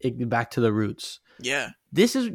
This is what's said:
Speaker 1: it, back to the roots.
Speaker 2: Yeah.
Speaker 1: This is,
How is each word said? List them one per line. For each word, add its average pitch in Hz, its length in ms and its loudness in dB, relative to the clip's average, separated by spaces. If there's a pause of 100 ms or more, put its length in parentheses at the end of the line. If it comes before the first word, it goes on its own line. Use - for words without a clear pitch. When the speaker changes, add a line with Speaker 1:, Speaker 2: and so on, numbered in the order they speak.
Speaker 1:
it, 123 280 -2
back 117 240 -2
to - 80 -2
the 113 120 4
roots. - 480 -2 (180)
Speaker 2:
Yeah. 139 320 -2 (220)
Speaker 1:
This 208 240 4
is, 240 180 -2